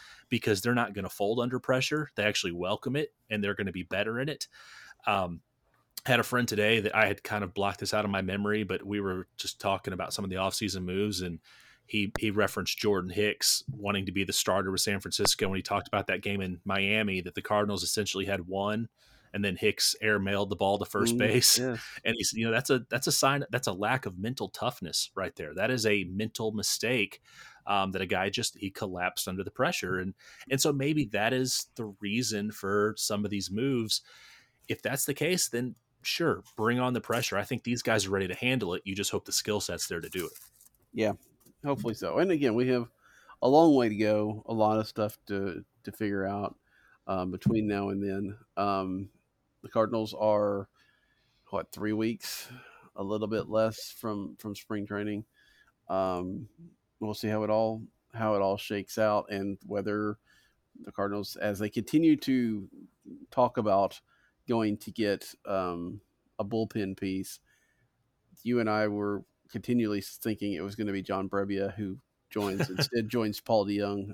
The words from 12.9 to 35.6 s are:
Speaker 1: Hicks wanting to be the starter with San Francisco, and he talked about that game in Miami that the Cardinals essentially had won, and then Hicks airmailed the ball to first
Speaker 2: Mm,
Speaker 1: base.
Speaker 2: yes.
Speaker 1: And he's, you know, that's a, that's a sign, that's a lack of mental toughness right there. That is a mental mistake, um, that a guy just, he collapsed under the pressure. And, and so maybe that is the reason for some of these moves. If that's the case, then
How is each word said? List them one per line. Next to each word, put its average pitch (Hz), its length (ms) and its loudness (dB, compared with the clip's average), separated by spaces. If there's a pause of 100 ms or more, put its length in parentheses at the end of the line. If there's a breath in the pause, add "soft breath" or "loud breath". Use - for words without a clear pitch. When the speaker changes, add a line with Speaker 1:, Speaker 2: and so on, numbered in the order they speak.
Speaker 1:
Hicks 104 580 2
wanting 101 360 -2
to 92 80 -4
be 98 100 2
the 95 100 -6
starter 95 380 2
with 95 100 0
San 101 200 0
Francisco, - 460 2
and 95 100 0
he 95 40 -2
talked 101 280 -2
about 101 180 0
that 95 140 0
game 101 200 -2
in 92 220 -4
Miami 98 580 0
that 87 140 -8
the - 60 -6
Cardinals 104 420 2
essentially 98 420 -2
had 95 220 -2
won, 101 400 -2 (460 soft breath)
and 101 100 -2
then 95 140 0
Hicks - 440 2
airmailed 101 480 2
the 98 60 -4
ball 101 240 2
to 101 60 -4
first 117 300 0
Speaker 2:
Mm, 120 40 2
Speaker 1:
base. 113 400 6
Speaker 2:
yes. 123 220 -2 (240 loud breath)
Speaker 1:
And 117 120 2
he's, 107 160 -2
you 113 120 -2
know, 113 60 2
that's 117 180 0
a, 127 200 4
that's - 180 -2
a 156 40 2
sign, 139 400 4
that's 123 160 0
a 104 60 0
lack 107 320 0
of 90 120 -8
mental 110 320 -4
toughness - 640 -4
right 95 220 -4
there. 76 180 -10
That 101 180 0
is 117 140 0
a 104 200 2
mental 107 480 -4
mistake, 110 680 -2 (460 loud breath)
um, 98 240 2
that 92 100 -2
a 95 60 -2
guy 95 220 2
just, - 280 -4
he 98 140 -6
collapsed 90 560 -4
under 95 160 -4
the - 80 -10
pressure. 92 480 -2
And, 92 140 -4 (360 loud breath)
and 135 120 2
so 156 100 4
maybe 143 360 2
that 107 260 2
is 127 420 0
the 107 240 -6
reason 107 520 -2
for 104 460 2
some 104 280 0
of 104 60 -4
these 98 200 -4
moves. 117 500 0 (680 loud breath)
If 107 120 -4
that's 127 240 -2
the 147 80 0
case, 170 360 0
then 123 260 -2 (260)